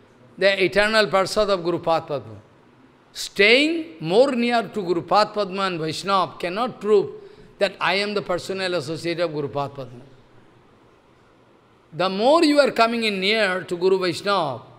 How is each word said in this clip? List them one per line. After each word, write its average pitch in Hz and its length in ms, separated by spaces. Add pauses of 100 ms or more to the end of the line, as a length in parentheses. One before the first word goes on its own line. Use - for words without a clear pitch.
(360)
the 190 260
eternal 208 440
Parsad 190 420
of 190 160
Guru 170 140
Padma. 143 580 (760)
Staying 285 880
more 214 320
near 240 300
to 196 200
Guru 170 200
Padma 202 600
and 185 180
Vaishnava 165 580
cannot 196 420
prove 202 300 (480)
that 190 220
I 165 140
am 208 200
the 196 80
personal 185 520
associate 160 460
of 170 120
Guru 147 160
Padma. 135 380 (2000)
The 170 160
more 247 360
you 294 160
are 254 100
coming 226 340
in 208 140
near 190 460
to 175 120
Guru 185 220
Vaishnava, 180 640 (160)